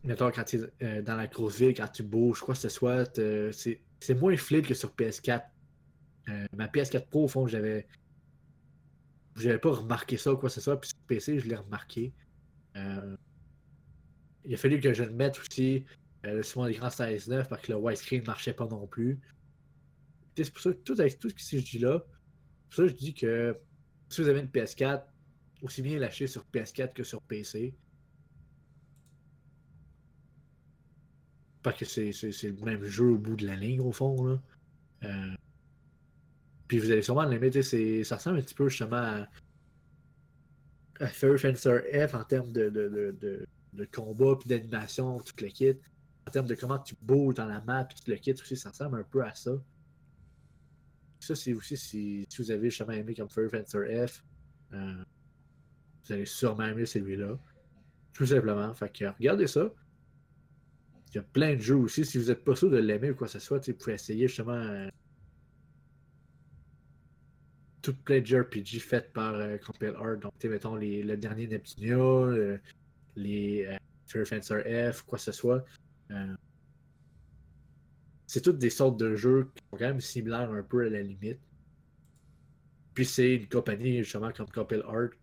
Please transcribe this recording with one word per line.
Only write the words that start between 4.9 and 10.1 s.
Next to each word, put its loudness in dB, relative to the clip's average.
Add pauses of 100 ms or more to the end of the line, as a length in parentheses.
P 0
S -4
quatre. 0 (760)
Euh, -6 (100)
ma -4
P 2
S 0
quatre -2
Pro, 4
au 2
fond, 0
j'avais, -2 (1500)
j'avais 2
pas 4
remarqué -2